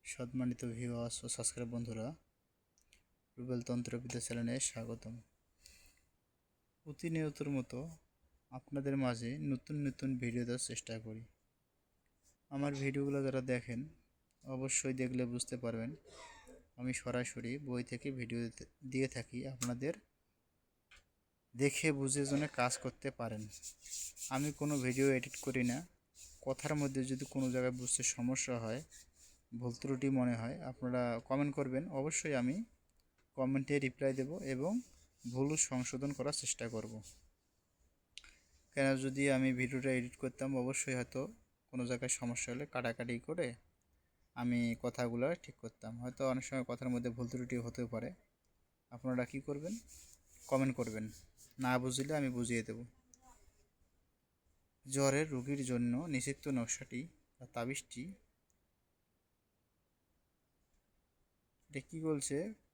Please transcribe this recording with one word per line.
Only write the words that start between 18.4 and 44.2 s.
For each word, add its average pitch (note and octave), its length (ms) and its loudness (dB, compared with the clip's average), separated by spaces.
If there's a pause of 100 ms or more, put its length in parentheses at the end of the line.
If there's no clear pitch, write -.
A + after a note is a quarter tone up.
দিতে-, - 300 -6 (140)
দিয়ে C3 240 2
থাকি, A#2+ 380 -6
আপনাদের B2 460 0 (1600)
দেখে C#3 380 4
বুঝে C#3 320 2
জেনে C#3+ 240 2
কাজ B2 300 2
করতে - 320 -4
পারেন। A2 320 -4 (840)
আমি C#3 240 2
কোনো D3 260 0
ভিডিও B2+ 320 4
এডিট C3 360 2
করি B2+ 180 2
না। B2 140 4 (680)
কথার D3 280 0
মধ্যে C3+ 300 2
যদি C3 200 0
কোনো C3+ 260 0
জায়গায় B2+ 300 4
বুঝতে B2 220 2
সমস্যা B2+ 560 2
হয়, A2+ 220 0 (720)
ভুল A#2+ 220 -2
ত্রুটি C3+ 360 0
মনে B2 260 4
হয়, A#2 260 -2
আপনারা B2+ 400 0 (260)
কমেন্ট C#3+ 260 2
করবেন, C#3 340 0
অবশ্যই D3 460 0
আমি B2+ 220 4 (800)
কমেন্টে C3 420 2
রিপ্লাই C3+ 360 2
দেব C3+ 160 0 (120)
এবং C3+ 300 0 (600)
ভুল C3+ 240 2
সংশোধন C3 560 0
করার C#3 200 0
চেষ্টা - 360 -2
করব। A2 240 -4 (1800)
কেন, C#3 100 4 (100)
যদি C3+ 340 0
আমি C3 220 6
ভিডিওটা B2+ 400 2
এডিট B2 240 0
করতাম, C3+ 400 -2
অবশ্যই B2+ 380 0
হয়তো B2 260 -2 (520)
কোনো B2+ 140 -2
জায়গায় B2 340 0
সমস্যা A#2+ 300 -2
হলে C3 160 -4
কাটাকাটি A#2+ 520 -2
করে D#3+ 280 -2 (880)